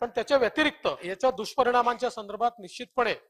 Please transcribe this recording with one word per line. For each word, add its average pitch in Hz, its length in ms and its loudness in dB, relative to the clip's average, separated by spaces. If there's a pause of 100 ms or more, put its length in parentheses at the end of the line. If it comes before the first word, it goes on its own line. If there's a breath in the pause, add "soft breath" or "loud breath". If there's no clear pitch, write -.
पण 240 80 -2
त्याच्या 240 280 0
व्यतिरिक्त 285 500 0 (160)
याच्या 190 280 0
दुष्परिणामांच्या 240 800 0
संदर्भात 220 480 -2
निश्चितपणे 208 560 -2 (160)